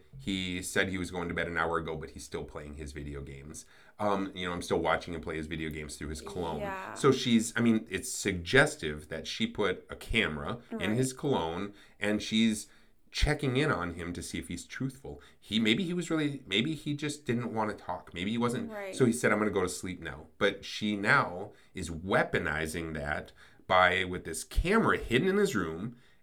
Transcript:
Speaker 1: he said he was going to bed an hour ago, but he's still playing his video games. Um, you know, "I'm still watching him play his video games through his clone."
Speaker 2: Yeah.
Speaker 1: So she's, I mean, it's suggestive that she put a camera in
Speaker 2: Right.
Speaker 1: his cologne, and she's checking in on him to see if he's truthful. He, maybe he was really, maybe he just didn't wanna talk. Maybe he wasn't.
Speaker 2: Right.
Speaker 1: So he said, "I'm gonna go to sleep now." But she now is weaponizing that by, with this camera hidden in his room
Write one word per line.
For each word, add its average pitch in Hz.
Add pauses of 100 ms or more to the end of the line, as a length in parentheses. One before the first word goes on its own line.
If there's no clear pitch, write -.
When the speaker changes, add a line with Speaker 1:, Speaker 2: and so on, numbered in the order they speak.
(160)
Speaker 1:
he 90
said 95
he 92
was 87
going 80
to 85
bed 82
an 85
hour 82
ago, 80
but 78
he's -
still 78
playing 73
his 73
video 71
games. 69 (340)
Um, 98
you 92
know, 90
"I'm 90
still 90
watching 80
him 80
play 80
his 78
video 78
games 76
through 78
his 78
clone." 82
Speaker 2:
Yeah. 101
Speaker 1:
So 139
she's, 117
I 113
mean, 113
it's 92
suggestive 90
that 78
she -
put 95
a -
camera 90 (120)
in 226
Speaker 2:
Right. 95
Speaker 1:
his 131
cologne, 98 (260)
and 104
she's 110 (420)
checking 143
in 143
on 87
him 87
to 87
see -
if 82
he's 87
truthful. - (200)
He, 107
maybe 113
he 175
was 170
really, 147
maybe 123
he 147
just 147
didn't 117
wanna 107
talk. -
Maybe 92
he 117
wasn't. 120
Speaker 2:
Right. -
Speaker 1:
So 135
he 117
said, 113
"I'm 104
gonna 107
go 92
to 90
sleep -
now." 78 (100)
But 101
she 104
now 101 (240)
is 82
weaponizing 82
that 76 (340)
by, 92
with 90
this 82
camera 165
hidden 135
in 190
his 170
room 87 (260)